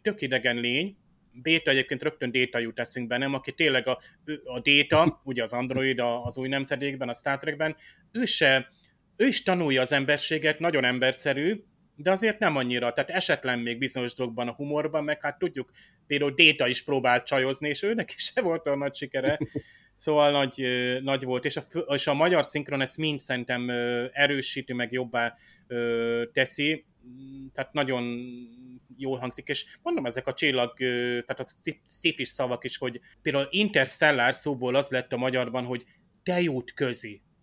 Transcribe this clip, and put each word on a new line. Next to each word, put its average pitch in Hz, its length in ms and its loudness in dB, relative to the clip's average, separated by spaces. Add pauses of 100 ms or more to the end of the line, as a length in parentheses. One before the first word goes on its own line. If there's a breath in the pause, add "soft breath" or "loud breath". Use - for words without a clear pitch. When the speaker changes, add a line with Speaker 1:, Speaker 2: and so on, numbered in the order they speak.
Speaker 1:
tök 208 200 -4
idegen 127 340 0
lény, 127 420 -2 (440)
Béta 160 300 2
egyébként 131 320 0
rögtön 131 280 -4
Déta 127 280 0
jut 113 200 -4
eszünkbe, 120 380 -4
nem? 139 160 -2
Aki 135 180 -6
tényleg 135 360 2
a, 127 120 0 (260 loud breath)
ő, 151 180 -8
a 123 160 -10
Déta, 147 640 4
Speaker 2:
<laughs> - 20 -20
Speaker 1:
ugye 120 200 -4
az 113 100 -4
android 127 460 0
a, 120 240 0
az 120 140 -8
új 131 100 -4
nemzedékben, 135 640 -4
a 120 40 -4
Star 139 240 -2
Trekben, 156 380 -4 (360 loud breath)
ő 240 140 -2
se, 135 420 4 (500 soft breath)
ő 226 100 6
is - 160 2
tanulja 160 380 2
az 131 100 0
emberséget, 151 680 2
nagyon 160 260 2
emberszerű, 131 800 0 (320)
de 156 160 0
azért 208 280 2
nem 165 160 4
annyira, 123 380 0
tehát 139 160 -2
esetlen 139 500 0
még 117 180 -4
bizonyos 123 360 -4
dolgokban 120 340 -4
a 113 60 -6
humorban, 147 500 -2
meg 147 180 -4
hát 147 180 -6
tudjuk, 151 320 -4 (360 loud breath)
például 143 240 0
Déta 147 360 6
is 127 160 -2
próbált 123 420 4
csajozni, 135 440 0
és 143 140 -4
őnek 214 320 -2
is - 80 -4 (120)
se 254 60 2
volt 165 240 0
olyan 143 120 2
nagy 139 180 -4
sikere. 139 440 0
<laughs> 113 80 -4 (500 loud breath)
Szóval 147 340 4
nagy, 139 300 2
ö, 127 400 0
nagy 135 220 0
volt, 127 220 -2
és 143 120 -4
a 147 40 -4
fő-, 165 260 -6
és 143 200 0
a 147 60 2
magyar 160 320 4
szinkron 139 360 -4
ezt - 160 -4
mind 151 220 -2
szerintem, 123 500 -4
ö, 120 420 -2
erősíti, 139 640 0
meg 120 180 -4
jobbá, 120 440 -2 (320 loud breath)
ö, 117 560 -2 (100)
teszi. 147 520 0 (680)
Tehát 135 200 -8
nagyon 123 440 -2 (800)
jól 131 200 -4
hangzik, 127 300 -8
és - 180 -4 (160 loud breath)
mondom, 330 240 -2
ezek 123 220 -4
a 131 60 -2
csillag, 131 480 0
ö, 123 440 0
tehát - 140 -6
a 123 60 -10 (160)
sci-, - 260 -8
sci-fi - 380 -2
szavak 123 380 -4
is, - 140 -8
hogy 123 220 -6 (220 soft breath)
például 139 280 0
Interstellar 147 840 2
szóból 127 420 -2
az 139 140 2
lett 127 240 -4
a 123 40 0
magyarban, 127 480 -2
hogy 123 180 -6 (400 soft breath)
tejút 175 500 -2
közi. 117 480 -4 (220)